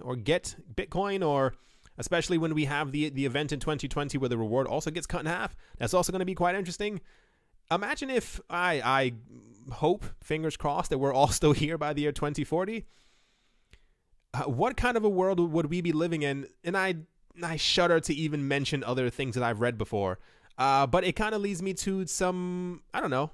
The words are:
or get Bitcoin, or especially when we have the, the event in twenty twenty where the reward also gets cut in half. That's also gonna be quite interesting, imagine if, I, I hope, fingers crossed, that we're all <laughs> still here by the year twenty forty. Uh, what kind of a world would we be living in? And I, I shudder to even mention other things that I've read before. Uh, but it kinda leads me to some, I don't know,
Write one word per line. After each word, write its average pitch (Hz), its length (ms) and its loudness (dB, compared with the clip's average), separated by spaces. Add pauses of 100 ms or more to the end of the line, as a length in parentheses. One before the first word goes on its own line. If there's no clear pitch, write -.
or 127 100 -4
get 139 400 0 (200)
Bitcoin, 196 520 -2
or 135 280 2 (420)
especially 170 400 0
when 160 160 0
we 151 120 2
have 143 260 -2
the, 147 180 0
the 135 160 -2
event 139 260 -2
in 143 80 -4
twenty 147 280 -2
twenty 143 320 -2
where 127 100 0
the 120 80 0
reward 113 300 2
also 151 240 -2
gets 165 160 -8
cut 175 140 -4
in 156 40 -6
half. 175 300 -4 (240)
That's 120 160 0
also 180 160 4
gonna 185 120 -2
be 185 120 -2
quite 175 180 2
interesting, 196 480 -4 (720)
imagine 202 380 -2
if, - 300 -2 (100)
I, 175 340 2
I 131 300 4 (600)
hope, 165 320 2 (180)
fingers 156 340 -2
crossed, 147 320 -2
that 143 80 0
we're 139 160 2
all 139 140 8
<laughs> - 120 0
still 151 140 8
here 151 240 0
by 151 160 -2
the 147 80 0
year 147 100 2
twenty 147 320 -2
forty. 190 420 -2 (1500)
Uh, 131 100 -4
what 143 340 0
kind 247 200 2
of 214 60 2
a 214 60 4
world 185 300 2
would 165 280 2
we 175 140 -2
be 170 100 2
living 160 300 0
in? 139 260 -2 (160)
And 175 140 -2
I, 185 180 0 (460)
I 165 140 -4
shudder 170 460 4
to 165 120 -2
even 147 340 -2
mention 143 360 0
other 123 260 0
things 127 260 -4
that 123 80 0
I've 117 180 0
read 120 160 2
before. 101 420 -2 (380)
Uh, 135 300 4
but 175 160 4
it 180 120 0
kinda 214 220 0
leads 202 240 -2
me 190 120 -2
to 190 320 -2
some, 180 760 -2 (120)
I - 80 -2
don't 190 100 -2
know, 139 220 0